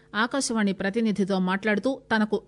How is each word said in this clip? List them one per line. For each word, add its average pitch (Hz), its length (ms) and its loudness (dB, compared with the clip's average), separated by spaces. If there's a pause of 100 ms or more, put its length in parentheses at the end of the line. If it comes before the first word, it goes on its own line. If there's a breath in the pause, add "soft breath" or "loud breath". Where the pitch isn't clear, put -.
(160 loud breath)
ఆకాశవాణి 226 580 0
ప్రతినిధితో 196 680 0
మాట్లాడుతూ 208 680 0
తనకు 214 420 0